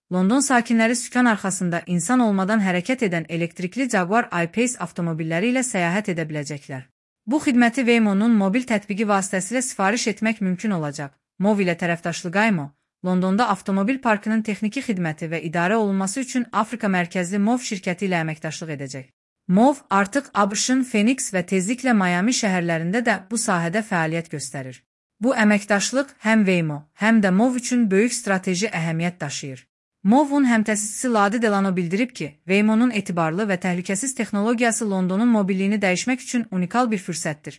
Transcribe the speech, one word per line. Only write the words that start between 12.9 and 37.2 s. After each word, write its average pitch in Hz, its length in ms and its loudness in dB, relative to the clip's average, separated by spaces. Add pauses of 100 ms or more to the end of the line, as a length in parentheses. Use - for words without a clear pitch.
Londonda 190 440 2
avtomobil 196 480 0
parkının 220 480 0
texniki 214 400 -4
xidməti 170 480 -4
və 165 160 -4
idarə 175 320 0
olunması 196 400 -2
üçün 247 300 -4
Afrika 220 340 -2
mərkəzli 185 560 -2
Mov 247 240 0
şirkəti 185 400 -4
ilə 180 160 0
əməkdaşlıq 156 560 -8
edəcək. 135 320 -12 (380)
Mov 233 420 4
artıq 196 440 0
A 202 180 4
B 220 40 -6
Şın 254 300 0
Phoenix 240 480 0
və 180 160 -2
tezliklə 226 480 0
Miami 185 320 2
şəhərlərində 180 720 0
də 220 200 0 (100)
bu 226 100 -2
sahədə 175 400 0
fəaliyyət 165 480 -2
göstərir. 135 540 -10 (360)
Bu 247 140 2
əməkdaşlıq 208 880 2 (100)
həm 220 160 6
Waymo, 160 380 0 (100)
həm 220 320 4
də 180 80 4
Mov 247 240 4
üçün 240 340 0
böyük 220 220 4
strateji 190 560 -2
əhəmiyyət 170 500 -2
daşıyır. 139 460 -10 (400)
Mov'un 277 400 4
həmtəsisçisi 220 680 0
Ladi 208 280 2
Delano 196 340 2
bildirib 185 380 0
ki, 151 140 -8 (180)
Waymo'nun 214 480 4
etibarlı 180 560 -2
və 190 80 2
təhlükəsiz 190 560 -4
texnologiyası 226 760 0
Londonun 190 380 0
mobilliyini 202 540 2
dəyişmək 202 400 0
üçün 233 300 -4
unikal 190 400 0
bir 202 100 -2
fürsətdir. 156 580 -8